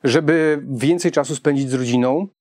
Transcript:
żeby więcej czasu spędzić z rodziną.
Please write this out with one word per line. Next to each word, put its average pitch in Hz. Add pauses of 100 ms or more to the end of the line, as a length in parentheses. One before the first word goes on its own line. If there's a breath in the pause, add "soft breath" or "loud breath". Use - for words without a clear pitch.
żeby 151
więcej 147
czasu 147
spędzić 139
z 127
rodziną. 127 (140)